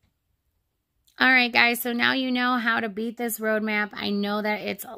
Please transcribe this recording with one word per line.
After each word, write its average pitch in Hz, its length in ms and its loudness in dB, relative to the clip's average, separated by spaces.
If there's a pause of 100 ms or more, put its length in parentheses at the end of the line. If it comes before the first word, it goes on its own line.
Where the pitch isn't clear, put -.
(1160)
All 254 140 4
right, 247 200 4
guys, 240 300 4
so 247 120 -4
now 240 180 2
you 262 180 0
know 247 280 0
how 233 240 0
to 226 80 -4
beat 220 260 -6
this 233 240 -4
roadmap. 214 540 0
I 208 160 -4
know 202 320 -2
that 214 200 -2
it's 202 240 -8 (120)